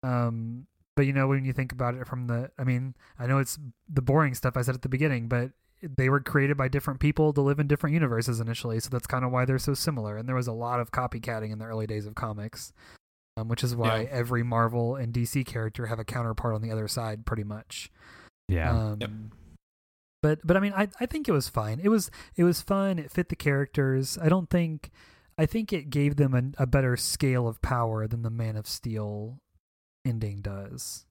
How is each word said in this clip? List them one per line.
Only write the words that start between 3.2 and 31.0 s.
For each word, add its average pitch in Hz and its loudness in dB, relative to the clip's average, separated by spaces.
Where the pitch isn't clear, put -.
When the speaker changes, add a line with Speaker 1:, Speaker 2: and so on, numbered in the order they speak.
Speaker 1:
know 135 4
it's 135 -2
the 139 0
boring 135 4
stuff 127 -2
I 127 0
said 127 0
at 127 -10
the 135 -4
beginning, 131 0
but 123 0
they 135 0
were 139 6
created 139 2
by 135 0
different 135 -2
people 151 4
to 143 2
live 139 4
in 143 2
different 147 2
universes 120 2
initially, 117 -2
so - -6
that's 123 -4
kinda 127 0
why 127 2
they're 131 2
so 143 0
similar. 113 -2
And 113 -8
there 127 -2
was 123 0
a 117 -4
lot 120 -2
of 117 -4
copycatting 113 -4
in 107 -8
the 110 -10
early 110 -4
days 107 -4
of 107 -12
comics, 107 -8
um, 113 -6
which 117 0
is 120 0
why 110 2
Speaker 2:
Yeah. 117 -4
Speaker 1:
every 120 0
Marvel 117 2
and 120 -4
D 120 0
C 135 -2
character 113 -6
have 113 -4
a 110 -8
counterpart 117 -2
on 107 -2
the 113 -4
other 110 -4
side, 110 -6
pretty 107 -2
much. 107 -12
Speaker 3:
Yeah. 82 2
Speaker 1:
Um, 107 2
Speaker 2:
Yep. 104 -6
Speaker 1:
but, 156 4
but 170 6
I - 6
mean, 202 0
I, 202 2
I 247 -2
think 302 -4
it 208 4
was 139 2
fine. 110 -2
It 202 4
was, 214 4
it 170 6
was 175 4
fun. 196 0
It 151 -8
fit - 0
the 170 -2
characters. 135 0
I 165 4
don't 180 2
think, 165 0
I 160 4
think 220 -2
it 147 -4
gave 143 2
them 139 6
a, 131 2
a - 4
better 127 4
scale 127 2
of 113 -4
power 113 0
than 113 -2
the 117 -2
Man 113 -4
of 107 -6
Steel 107 -6
ending 110 -2
does. 98 -10